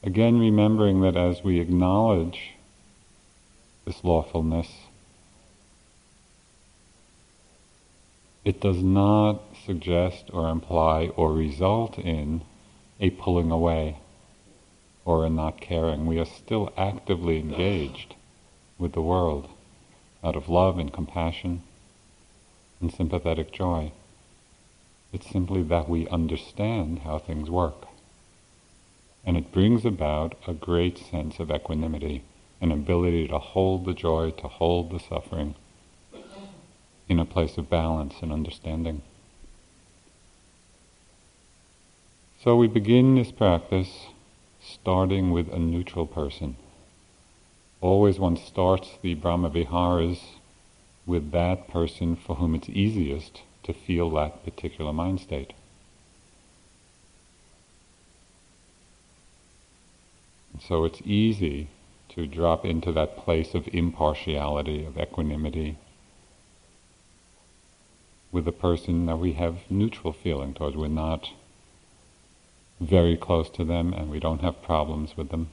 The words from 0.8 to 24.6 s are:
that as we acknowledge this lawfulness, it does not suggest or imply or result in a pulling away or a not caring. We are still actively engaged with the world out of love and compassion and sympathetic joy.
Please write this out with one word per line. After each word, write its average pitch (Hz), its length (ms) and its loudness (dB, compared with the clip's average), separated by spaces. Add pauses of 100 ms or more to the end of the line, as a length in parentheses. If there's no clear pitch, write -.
that 92 160 4
as 90 300 2
we 90 160 4
acknowledge 90 920 2 (1300)
this - 180 -10
lawfulness, 82 640 0 (3750)
it 101 160 0
does 92 240 2
not 104 560 4 (260)
suggest 90 680 -2
or 82 160 0
imply 80 680 2
or 78 160 2
result 90 680 0
in 80 440 -4 (580)
a 92 120 2
pulling 87 380 0
away 82 460 0 (1080)
or 80 200 2
a 80 40 0
not 78 320 -2
caring. 80 440 -2
We 82 140 0
are 82 60 -2
still - 500 -6
actively 87 640 -2
engaged 76 760 -4 (640)
with 87 140 -4
the 85 100 -4
world 80 460 0 (720)
out 82 140 -2
of 76 140 -8
love 90 280 4
and 76 140 -4
compassion 85 720 -6 (1160)
and 85 100 -2
sympathetic 82 600 -2
joy. 82 400 -4 (1200)